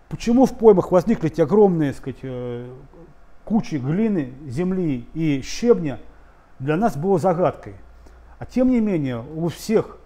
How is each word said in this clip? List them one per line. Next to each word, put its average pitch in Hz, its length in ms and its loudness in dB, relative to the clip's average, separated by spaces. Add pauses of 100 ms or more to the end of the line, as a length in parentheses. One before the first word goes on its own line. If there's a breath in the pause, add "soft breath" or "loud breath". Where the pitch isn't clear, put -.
почему 233 380 2
в - 100 0
поймах 208 340 6
возникли 180 400 2
эти - 100 0
огромные, 160 520 4
так - 80 -12
сказать, 127 220 -12
э, 123 460 -8 (760)
кучи 196 320 -2
глины, 156 560 0 (140)
земли 160 680 -2
и 151 280 -2
щебня, 175 560 0 (600 soft breath)
для 147 180 -2
нас 208 200 0
было 180 220 0
загадкой. 156 560 -2 (640 soft breath)
А - 80 -14
тем 254 240 2
не 247 100 2
менее, 147 420 -2 (140)
у 165 120 -2
всех - 580 -2